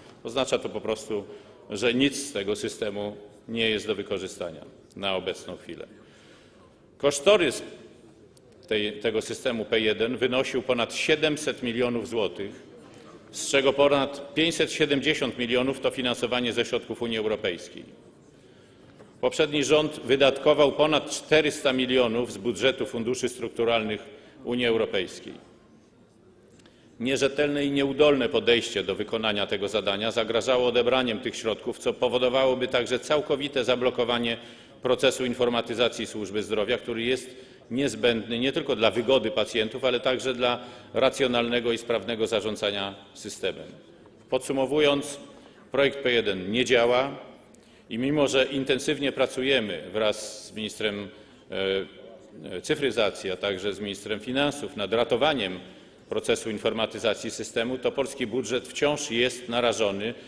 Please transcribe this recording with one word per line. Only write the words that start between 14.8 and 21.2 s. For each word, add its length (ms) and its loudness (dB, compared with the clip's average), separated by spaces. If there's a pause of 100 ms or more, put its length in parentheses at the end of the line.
milionów 420 0
to 100 2
finansowanie 640 -2
ze 120 0
środków 360 -4
Unii 160 -2
Europejskiej. 920 -4 (1120)
Poprzedni 420 2
rząd 360 4
wydatkował 720 4
ponad 400 2
czterysta 640 2